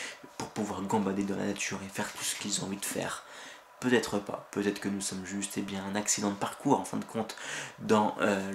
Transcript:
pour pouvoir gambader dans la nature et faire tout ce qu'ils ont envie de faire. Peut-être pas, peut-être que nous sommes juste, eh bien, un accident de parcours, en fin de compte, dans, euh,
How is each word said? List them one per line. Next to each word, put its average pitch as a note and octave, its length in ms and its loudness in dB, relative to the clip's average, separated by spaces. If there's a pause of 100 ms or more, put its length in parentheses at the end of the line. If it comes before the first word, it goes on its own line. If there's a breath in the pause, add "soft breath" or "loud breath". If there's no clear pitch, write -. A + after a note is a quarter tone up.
(380 loud breath)
pour A2+ 100 -4
pouvoir G2+ 340 -2
gambader G2 420 2
dans G2 120 0
la G2 100 0
nature G2 380 -2
et G2 40 -8
faire - 240 -4
tout - 120 -6
ce - 120 0
qu'ils F#2+ 240 -2
ont F#2+ 40 -4
envie G2 120 -4
de - 80 -6
faire. - 400 -2 (560 loud breath)
Peut-être A#2+ 380 4
pas, - 340 -4
peut-être G2+ 280 2
que - 80 -2
nous G2+ 120 0
sommes F#2+ 260 -4
juste, G2 300 -4
eh G#2 60 0
bien, G2 220 -4
un G2 120 -2
accident G#2 340 2
de G2+ 60 -2
parcours, A#2 420 2
en - 60 -2
fin - 140 -4
de G#2 60 -4
compte, - 320 -4 (440 loud breath)
dans, G#2+ 400 6
euh, G2 340 4